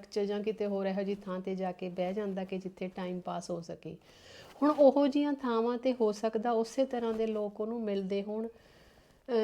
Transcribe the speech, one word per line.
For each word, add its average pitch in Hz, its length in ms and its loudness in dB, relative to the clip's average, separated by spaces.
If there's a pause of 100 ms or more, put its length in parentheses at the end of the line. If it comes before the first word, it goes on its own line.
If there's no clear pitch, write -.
(120)
'ਚ - 80 -2
ਜਾਂ 208 240 0
ਕਿਤੇ 208 220 -2
ਹੋਰ 196 200 0
ਇਹੋ 190 160 0
ਜਿਹੀ 202 140 -2
ਥਾਂ 190 240 -6
'ਤੇ 190 160 -4
ਜਾ 185 160 -2
ਕੇ 180 180 -6
ਬਹਿ 180 240 -2
ਜਾਂਦਾ 196 300 -2
ਕਿ 190 140 -6
ਜਿੱਥੇ 185 300 -8
ਟਾਈਮ 180 320 -6
ਪਾਸ 175 320 -6
ਹੋ 170 100 -4
ਸਕੇ। 165 340 -12 (680)
ਹੁਣ 285 60 8
ਉਹੋ 285 380 8
ਜਿਹੀਆਂ 285 260 2
ਥਾਵਾਂ 240 440 0
'ਤੇ 254 160 2
ਹੋ 226 180 2
ਸਕਦਾ 226 400 0
ਉਸੇ 226 340 2
ਤਰ੍ਹਾਂ 240 280 -2
ਦੇ 220 140 0
ਲੋਕ 208 340 -4
ਉਹਨੂੰ 226 200 -4
ਮਿਲਦੇ 196 420 -2
ਹੋਣ, 214 240 -4 (960)